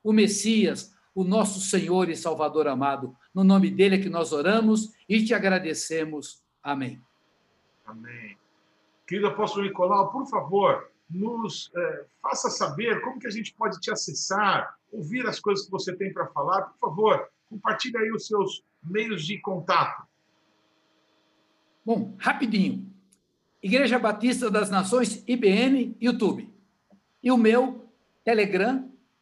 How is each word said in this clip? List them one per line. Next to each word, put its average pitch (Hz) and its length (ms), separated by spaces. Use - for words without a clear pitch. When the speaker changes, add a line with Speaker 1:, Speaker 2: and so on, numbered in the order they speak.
Speaker 1:
o 214 100
Messias, 214 800
o 190 80
nosso 196 380
Senhor 180 480
e 156 80
Salvador 156 500
amado. 135 500
No 190 120
nome 190 260
dele 190 240
é 185 40
que 196 100
nós 165 240
oramos 214 600
e 220 160
te 220 80
agradecemos. 160 1080
Amém. 135 400
Speaker 2:
Amém. 113 500
Querido 202 220
apóstolo 202 380
Nicolau, 190 440
por - 160
favor, 185 640
nos, 214 680
eh, 156 280
faça - 300
saber 196 520
como 254 180
que 254 80
a - 20
gente 214 240
pode 190 240
te - 140
acessar, 190 840
ouvir 220 360
as - 100
coisas 202 260
que - 60
você 185 240
tem 190 180
pra 165 140
falar. 175 360
Por - 160
favor, 196 380
compartilhe 226 500
aí 220 120
os 220 160
seus 208 380
meios 196 420
de 196 140
contato. 175 640
Speaker 1:
Bom, 220 320
rapidinho. 214 760
Igreja 247 380
Batista 226 500
das 202 220
Nações, 196 560
I 247 100
B 214 120
N, 240 520
YouTube. 214 480
E 247 120
o 254 40
meu, 240 540
Telegram, 220 640